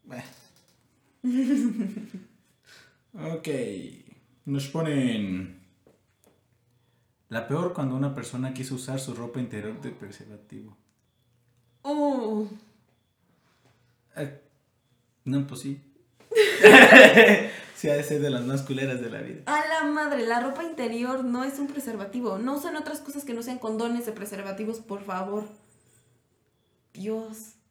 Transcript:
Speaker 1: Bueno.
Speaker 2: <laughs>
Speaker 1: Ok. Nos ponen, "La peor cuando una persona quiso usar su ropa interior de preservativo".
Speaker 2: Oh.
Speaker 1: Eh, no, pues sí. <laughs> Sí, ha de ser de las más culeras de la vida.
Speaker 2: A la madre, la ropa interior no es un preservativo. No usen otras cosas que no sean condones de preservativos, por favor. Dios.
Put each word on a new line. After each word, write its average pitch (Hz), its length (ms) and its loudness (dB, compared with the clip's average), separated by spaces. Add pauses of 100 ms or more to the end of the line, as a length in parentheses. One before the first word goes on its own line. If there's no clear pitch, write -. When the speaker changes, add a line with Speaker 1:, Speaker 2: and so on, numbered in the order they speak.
Speaker 1:
Bueno. 127 200 -16 (1000)
Speaker 2:
<laughs> 247 720 -2 (1160)
Speaker 1:
Ok. 160 340 -10 (960)
Nos 139 220 -4
ponen, 113 920 -4 (1700)
"La 113 180 -8
peor 175 260 -4
cuando 131 220 -4
una 139 180 -4
persona 127 400 -8
quiso 127 220 -10
usar 131 240 -8
su 127 140 -10
ropa 120 260 -10
interior 107 420 -8
de - 100 -12
preservativo". 107 840 -20 (1040)
Speaker 2:
Oh. 254 640 -2 (1700)
Speaker 1:
Eh, 147 260 -10 (840)
no, 135 220 -2
pues 127 140 -14
sí. 139 200 -10 (480)
<laughs> 226 1200 10 (260)
Sí, - 140 -4
ha - 20 2
de 147 100 0
ser 147 180 -4
de 143 100 -2
las 123 120 -4
más 135 200 -4
culeras 131 380 -6
de 117 100 -8
la 110 100 -12
vida. - 240 -14
Speaker 2:
A 302 220 -2
la 320 200 -2
madre, 294 380 -2
la 233 140 -2
ropa 262 240 -6
interior 254 600 -6
no 247 200 -4
es 277 160 -8
un 285 80 -6
preservativo. 226 720 -8
No 254 160 -4
usen 320 200 -8
otras 302 260 -10
cosas 277 220 -14
que 240 120 -10
no 233 80 -10
sean 247 160 -10
condones 233 480 -6
de 214 60 -8
preservativos, 202 680 -10
por 202 240 -14
favor. 202 440 -8 (1400)
Dios. 220 640 -10 (180)